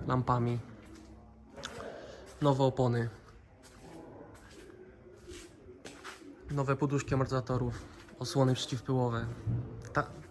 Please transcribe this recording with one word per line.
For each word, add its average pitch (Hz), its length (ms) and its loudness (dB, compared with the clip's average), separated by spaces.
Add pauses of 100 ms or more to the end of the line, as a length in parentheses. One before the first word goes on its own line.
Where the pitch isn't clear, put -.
lampami. 123 520 4 (1800)
Nowe 139 220 6
opony. 120 440 4 (3500)
Nowe 139 260 4
poduszki 143 380 2
amortyzatorów, 127 680 2 (360)
osłony 127 360 6
przeciwpyłowe, 123 720 0 (680)
ta-, - 180 0 (200)